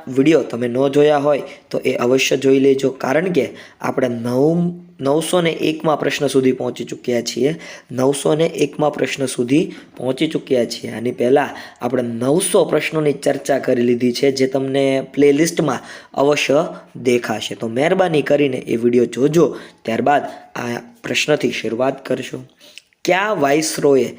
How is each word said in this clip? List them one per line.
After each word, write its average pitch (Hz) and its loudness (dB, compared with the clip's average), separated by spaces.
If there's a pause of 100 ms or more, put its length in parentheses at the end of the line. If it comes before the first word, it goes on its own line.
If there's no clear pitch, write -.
વીડિયો 135 4
તમે 120 -4
ન 127 0
જોયા 147 4
હોય 143 0 (300)
તો - -4
એ 127 -2
અવશ્ય 127 2
જોઈ 135 4
લેજો, 135 4
કારણ 139 -2
કે 131 0 (320)
આપણે 127 -2
નવ-, 139 0 (160)
નવસો 160 0
ને 170 2
એકમાં 156 -2
પ્રશ્ન 143 -2
સુધી 131 2
પહોંચી 123 -6
ચૂક્યા 120 -4
છીએ. 127 -2 (360)
નવસો 143 0
ને 160 2
એકમાં 147 -2
પ્રશ્ન 135 -4
સુધી 131 0 (240)
પહોંચી 131 -2
ચૂક્યા 131 0
છીએ. - -10
આની 117 -6
પહેલાં 127 2 (320)
આપણે 123 -2
નવસો 135 0
પ્રશ્નોની 156 0
ચર્ચા 139 -2
કરી 123 0
લીધી 123 2
છે, 135 2
જે 135 0
તમને 135 0
પ્લેલિસ્ટમાં 143 2 (340)
અવશ્ય 143 2 (280)
દેખાશે. 120 -2
તો 117 -8
મહેરબાની 160 0
કરીને 143 2
એ - -4
વીડિયો 120 4
જોજો. 147 2 (300)
ત્યારબાદ 123 0 (320)
આ 123 -8 (380)
પ્રશ્નથી 131 0
શરૂઆત 123 -4
કરશું. 131 -8 (560)
કયા 190 0
વાઇસરોયે 143 2